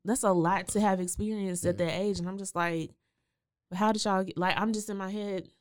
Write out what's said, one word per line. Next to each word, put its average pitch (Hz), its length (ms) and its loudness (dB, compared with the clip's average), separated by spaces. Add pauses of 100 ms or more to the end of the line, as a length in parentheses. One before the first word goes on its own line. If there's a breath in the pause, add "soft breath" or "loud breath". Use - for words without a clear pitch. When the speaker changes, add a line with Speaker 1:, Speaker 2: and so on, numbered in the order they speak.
Speaker 1:
that's 226 200 0
a 202 100 6
lot 175 360 2
to 208 120 2
have 190 180 4
experienced 190 640 -4
at 180 140 0
Speaker 2:
Yeah. 175 60 2
Speaker 1:
that 160 160 -2
age. 202 180 0
And 170 80 -4
I'm 190 120 -6
just 190 160 -10
like, 170 340 0 (800)
"But 180 80 -6
how 214 140 4
did 214 120 0
y'all 190 200 2
get," 185 140 -6
like, 180 220 2
I'm 220 140 2
just 214 160 -4
in 202 80 -4
my 190 140 -6
head 202 360 -4 (140)